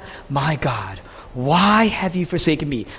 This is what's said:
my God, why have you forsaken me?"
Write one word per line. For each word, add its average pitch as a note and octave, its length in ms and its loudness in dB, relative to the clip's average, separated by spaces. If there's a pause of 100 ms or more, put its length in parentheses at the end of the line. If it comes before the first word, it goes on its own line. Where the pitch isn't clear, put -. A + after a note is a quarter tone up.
(300)
my C#3+ 260 0
God, G#2+ 440 -4 (340)
why F#3+ 520 4
have F#3 300 -2
you F3+ 100 0
forsaken D#3 420 0
me?" B2 180 -4 (140)